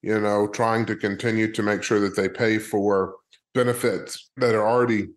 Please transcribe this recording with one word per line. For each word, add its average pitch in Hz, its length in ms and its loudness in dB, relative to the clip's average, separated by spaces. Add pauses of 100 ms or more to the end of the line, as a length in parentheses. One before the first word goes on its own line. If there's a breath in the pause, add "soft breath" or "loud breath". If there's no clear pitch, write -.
you 107 160 0
know, 104 280 2
trying 113 380 0
to 107 100 -4
continue 110 560 -2
to 110 120 -2
make 104 180 0
sure 107 180 0
that 101 160 0
they 98 140 0
pay 110 300 0
for 98 560 -2 (400 soft breath)
benefits 120 800 -2
that 123 160 2
are 107 120 2
already 117 520 2